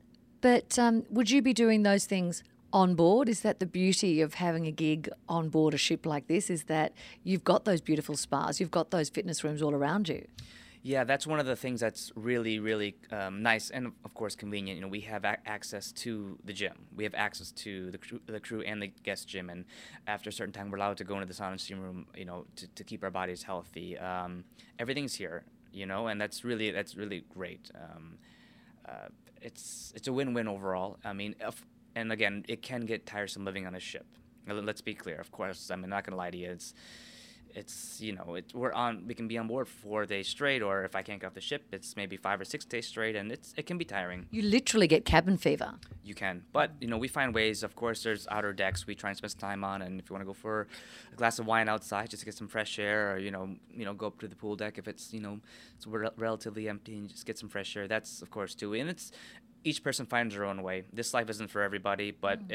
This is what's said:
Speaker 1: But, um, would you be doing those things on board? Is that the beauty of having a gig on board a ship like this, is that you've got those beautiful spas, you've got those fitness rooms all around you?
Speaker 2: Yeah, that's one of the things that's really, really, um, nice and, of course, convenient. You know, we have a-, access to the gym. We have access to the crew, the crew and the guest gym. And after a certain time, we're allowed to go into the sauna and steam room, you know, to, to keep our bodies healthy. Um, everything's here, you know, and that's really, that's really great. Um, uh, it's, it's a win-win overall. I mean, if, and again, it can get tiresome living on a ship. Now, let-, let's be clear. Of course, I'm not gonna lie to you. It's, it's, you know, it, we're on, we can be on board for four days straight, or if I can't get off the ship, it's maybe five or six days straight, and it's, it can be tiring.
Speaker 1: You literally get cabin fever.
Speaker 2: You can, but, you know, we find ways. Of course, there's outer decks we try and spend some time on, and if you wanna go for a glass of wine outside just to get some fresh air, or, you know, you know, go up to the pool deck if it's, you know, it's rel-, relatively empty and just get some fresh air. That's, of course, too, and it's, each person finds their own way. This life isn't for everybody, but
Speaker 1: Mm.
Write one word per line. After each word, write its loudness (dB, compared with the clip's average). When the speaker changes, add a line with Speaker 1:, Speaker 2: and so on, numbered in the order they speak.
Speaker 1:
But, 8
um, 8
would 6
you 10
be 6
doing 8
those 8
things 2
on 10
board? 10
Is 4
that 2
the 2
beauty 6
of 2
having 2
a 0
gig 2
on 2
board 6
a 2
ship 2
like 0
this, 4
is -2
that 2
you've 0
got 6
those 4
beautiful 0
spas, 0
you've -2
got 2
those 2
fitness -2
rooms -2
all 4
around 2
you? -4
Speaker 2:
Yeah, 2
that's 2
one 4
of -2
the 2
things -2
that's 0
really, 2
really, 0
um, -4
nice 4
and, -4
of -16
course, -4
convenient. -6
You -10
know, -6
we -6
have -4
a-, 0
access -8
to -6
the -8
gym. -4
We -4
have -2
access -4
to -8
the -8
crew, -14
the -6
crew -6
and -4
the -4
guest -4
gym. -8
And -10
after -4
a -6
certain -6
time, -10
we're -4
allowed 2
to -8
go -6
into -4
the -10
sauna -6
and -8
steam -8
room, -10
you -12
know, -10
to, -16
to -14
keep -8
our -2
bodies -4
healthy. -8
Um, -6
everything's -4
here, -8
you -10
know, -2
and -2
that's -4
really, 0
that's -4
really -8
great. -12
Um, -16
uh, -14
it's, -14
it's -10
a 0
win-win 0
overall. -2
I -6
mean, -6
if, -8
and -2
again, 2
it -4
can -6
get -4
tiresome -6
living -6
on -8
a -10
ship. -10
Now, -4
let-, -4
let's -4
be -6
clear. -8
Of -12
course, -6
I'm -4
not -2
gonna -6
lie -4
to -8
you. -8
It's, -12
it's, -12
you -6
know, -8
it, -10
we're -2
on, -2
we -8
can -6
be -4
on -2
board -2
for -18
four -2
days -2
straight, 2
or 2
if -4
I -2
can't -10
get -8
off -10
the -12
ship, -4
it's -10
maybe -4
five 0
or -8
six -6
days -6
straight, -2
and -4
it's, -12
it -6
can -4
be -6
tiring. -4
Speaker 1:
You -2
literally 6
get 8
cabin 6
fever. 2
Speaker 2:
You -12
can, -2
but, 4
you -4
know, 0
we 0
find 2
ways. 4
Of -6
course, -2
there's -2
outer 0
decks 0
we -6
try -6
and -4
spend -8
some -12
time -4
on, -2
and -8
if -14
you -8
wanna -8
go -8
for -4
a -20
glass 2
of -4
wine 4
outside -2
just -10
to -14
get -10
some -10
fresh -4
air, 2
or, -2
you -4
know, -4
you -8
know, -6
go -6
up -8
to -10
the -16
pool -6
deck -6
if -10
it's, -12
you -8
know, -10
it's -16
rel-, -2
relatively -4
empty -10
and -8
just -16
get -6
some -12
fresh -6
air. -4
That's, -4
of -14
course, -6
too, -6
and -2
it's, -12
each -2
person -2
finds 0
their -2
own -2
way. -4
This -2
life 2
isn't -6
for 0
everybody, 0
but -2
Speaker 1:
Mm. -10